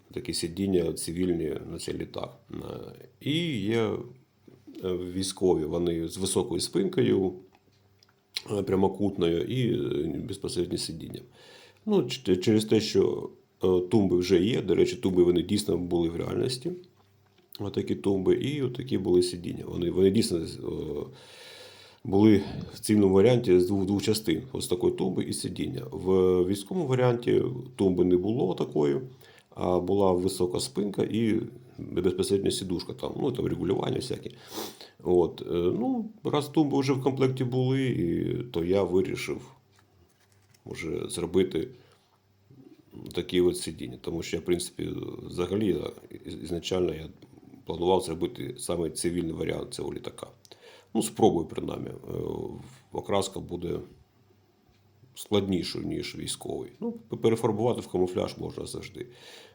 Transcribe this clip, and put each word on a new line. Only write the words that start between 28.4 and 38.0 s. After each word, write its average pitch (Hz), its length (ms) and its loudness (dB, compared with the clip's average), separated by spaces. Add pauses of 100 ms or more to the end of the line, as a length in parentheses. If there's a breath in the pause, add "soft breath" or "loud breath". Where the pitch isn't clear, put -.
такої, 147 460 0 (540 loud breath)
а 90 260 2
була 95 320 4
висока 90 480 0
спинка 196 420 -4
і 107 380 0 (380)
безпосередньо 92 720 0
сідушка, 90 420 -4
там, - 280 -8
ну, 143 120 0
там - 140 -2
регулювання 87 500 -2
всякі. - 380 -8 (680 loud breath)
От, 87 400 2
е, - 120 -6
ну, 208 560 0 (140)
раз 135 240 0
тумби 139 320 2
вже 135 120 2
в 131 100 -2
комплекті 131 420 2
були, 127 420 0
і, 85 560 0